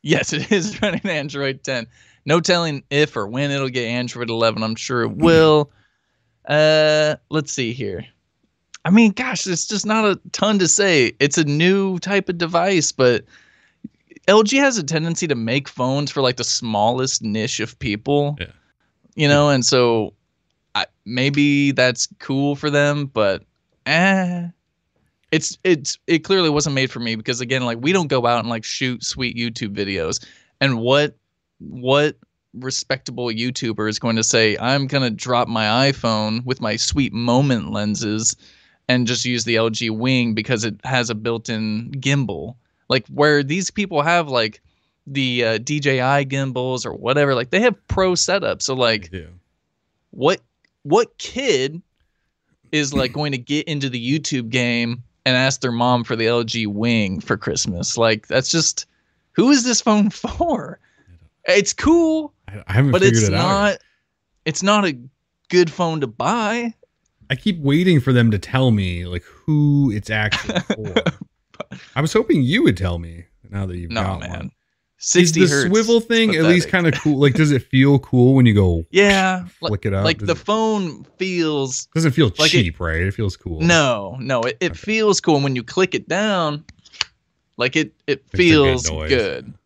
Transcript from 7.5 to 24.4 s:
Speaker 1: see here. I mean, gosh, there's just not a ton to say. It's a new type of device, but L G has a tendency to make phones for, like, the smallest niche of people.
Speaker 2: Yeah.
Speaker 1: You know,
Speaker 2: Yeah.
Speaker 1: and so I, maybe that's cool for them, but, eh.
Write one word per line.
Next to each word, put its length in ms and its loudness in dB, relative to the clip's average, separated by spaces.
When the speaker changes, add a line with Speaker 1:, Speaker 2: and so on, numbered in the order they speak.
Speaker 1:
see 200 -4
here. 340 -8
I 60 -2
mean, 220 6
gosh, 320 -6
there's 220 -4
just 180 -6
not 220 0
a 120 0
ton 280 0
to 60 2
say. 540 2
It's 160 2
a 80 2
new 540 2
type 320 -4
of 80 -6
device, 540 0
but 340 2
L 160 6
G 140 0
has 220 2
a 40 -4
tendency 440 -4
to 80 0
make 340 -4
phones 420 -2
for, 120 -2
like, 140 2
the 80 -6
smallest 800 -2
niche 380 -4
of 180 -8
people. 640 -2
Speaker 2:
Yeah. 60 -8
Speaker 1:
You 120 2
know, 220 6
Speaker 2:
Yeah. 60 4
Speaker 1:
and 100 0
so 480 2
I, 120 -4
maybe 680 2
that's 360 0
cool 360 -2
for 140 -4
them, 360 2
but, 380 0
eh. 640 2